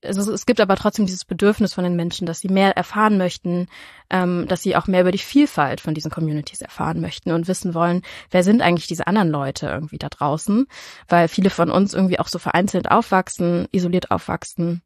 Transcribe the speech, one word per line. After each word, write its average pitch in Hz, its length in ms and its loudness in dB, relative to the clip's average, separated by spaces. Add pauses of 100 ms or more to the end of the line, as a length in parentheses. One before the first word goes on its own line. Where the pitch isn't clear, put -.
also 196 180 -4
es, 202 60 -2
es 208 180 -4
gibt 233 160 4
aber 190 140 4
trotzdem 202 320 0
dieses 185 180 -8
Bedürfnis 202 480 2
von 185 100 -4
den 175 120 0
Menschen, 170 320 -4
dass 165 120 -6
sie - 80 -8
mehr 190 300 4
erfahren 208 400 2
möchten, 175 480 -2 (460)
ähm, 180 360 0
dass 180 140 -2
sie 190 140 0
auch - 100 0
mehr 185 160 4
über 180 100 4
die 196 60 -2
Vielfalt 170 640 2
von 156 140 -4
diesen 151 160 -8
Communities 151 500 -6
erfahren 160 400 -6
möchten 170 300 -6
und 165 160 -2
wissen 185 260 -4
wollen, 175 300 0 (260)
wer 185 140 4
sind 214 180 6
eigentlich 175 240 2
diese - 220 -6
anderen 185 240 2
Leute 139 340 -4
irgendwie 143 320 -6
da - 120 -8
draußen, 180 580 0 (400)
weil 175 200 6
viele 196 220 2
von 175 220 0
uns 196 240 2
irgendwie 185 240 2
auch - 80 -2
so - 100 -8
vereinzelt - 540 0
aufwachsen, 185 800 0
isoliert 180 400 0
aufwachsen. 170 760 -4